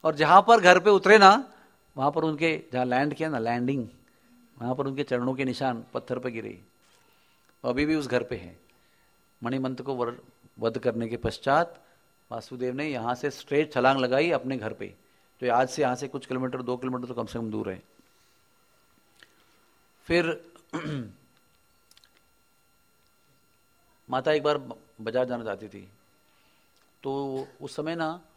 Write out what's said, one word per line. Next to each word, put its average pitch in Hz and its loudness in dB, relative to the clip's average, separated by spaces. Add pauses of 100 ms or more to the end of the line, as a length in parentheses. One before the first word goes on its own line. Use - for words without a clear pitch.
और 160 0
जहाँ 156 8
पर 226 8
घर 180 10
पे 196 2
उतरे 202 8
ना, 208 8 (440)
वहाँ 139 0
पर 156 -2
उनके, 156 -2 (100)
जहाँ 127 -2
land 135 0
किया 160 -6
ना, 139 -4
landing, 120 -4 (760)
वहाँ 123 -4
पर 135 -4
उनके 135 -6
चरणों 127 -2
के 131 -4
निशान 123 -4
पत्थर 120 -6
पे 120 -8
गिरे। 107 -12 (1040)
अभी 127 -2
भी 156 0
उस 143 -4
घर 120 0
पे 123 -8
हैं। 87 -16 (840)
मणिमंथ 131 -4
को 131 -8
वर-, 120 -6 (340)
वध 113 -2
करने 117 -2
के 113 -8
पश्चात 143 -2 (480)
वासुदेव 123 -8
ने 147 -6
यहाँ 123 -4
से 143 -6
स्ट्रेट 151 -4
छलांग 131 4
लगाई 135 0
अपने 131 -2
घर 107 -8
पे, 98 -14 (480)
जो 123 0
आज 131 2
से, 151 -6
यहाँ 127 0
से 135 -10
कुछ 131 -12
किलोमीटर, 127 -6
दो 123 -6
किलोमीटर 123 -8
तो 127 -12
कम 120 -4
से 117 -8
कम 110 -6
दूर 107 -4
है। 95 -12 (2250)
फिर 165 -2 (240)
<clears throat> 147 -8 (3000)
माता 131 0
एक 151 2
बार 147 2
ब-, 135 -10 (240)
बाजार 120 -2
जाना 123 -8
चाहती 104 -8
थी, 95 -20 (1120)
तो 135 -6 (140)
उस 143 -14
समय 160 -6
ना 165 -6 (160)